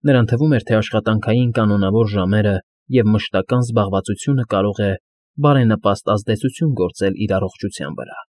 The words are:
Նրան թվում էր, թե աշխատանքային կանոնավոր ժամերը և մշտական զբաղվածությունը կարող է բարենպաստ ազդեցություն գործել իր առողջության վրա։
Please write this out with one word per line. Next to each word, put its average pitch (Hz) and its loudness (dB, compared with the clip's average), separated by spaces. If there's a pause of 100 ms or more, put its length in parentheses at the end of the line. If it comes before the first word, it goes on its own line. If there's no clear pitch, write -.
Նրան 127 2
թվում 143 2
էր, 113 0
թե 117 0
աշխատանքային 110 0
կանոնավոր 104 2
ժամերը 101 0 (340)
և 117 2
մշտական 110 0
զբաղվածությունը 113 -2
կարող 101 -2
է 101 0 (460)
բարենպաստ 117 2
ազդեցություն 117 -2
գործել 95 -2
իր 101 -2
առողջության 95 -6
վրա։ - -14